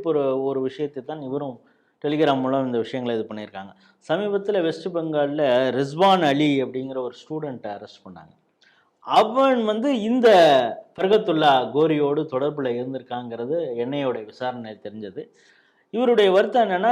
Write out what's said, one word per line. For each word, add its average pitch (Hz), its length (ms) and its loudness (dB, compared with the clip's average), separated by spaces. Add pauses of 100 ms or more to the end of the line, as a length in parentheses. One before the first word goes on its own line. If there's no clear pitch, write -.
ஒரு, 139 400 0
ஒரு 135 180 -2
விஷயத்தை 131 420 -6
தான் 151 180 -12
இவரும் 135 380 -8 (440)
Telegram 147 360 2
மூலம் 131 260 0
இந்த 120 120 -2
விஷயங்களை 120 380 -4
இது 110 100 -4
பண்ணியிருக்காங்க. 101 460 -14 (340)
சமீபத்துல 202 560 -2
வெஸ்ட் 160 260 -4
பெங்கால்ல 156 560 -2 (280)
ரிஸ்வான் 156 500 2
அலி 143 420 2
அப்படிங்கிற 131 340 -6
ஒரு 123 180 -6
ஸ்டூடெண்ட்டை 139 560 -10
அரெஸ்ட் 101 300 -16
பண்ணாங்க. 82 320 -20 (720)
அவன் 226 600 2
வந்து 226 360 -2
இந்த 233 260 2 (640)
ஃபர்கத்துல்லா 156 800 2
கோரியோடு 147 520 2
தொடர்புல 143 460 -4
இருந்திருக்காங்கிறது 123 1080 -6
என் 120 160 -4
ஐ 143 80 -4
ஏ 139 40 -2
யோட 117 220 -4
விசாரணையில் 117 560 -10
தெரிஞ்சது. 104 400 -12 (720)
இவருடைய 214 380 4
வருத்தம் 214 380 4
என்னன்னா, 190 220 2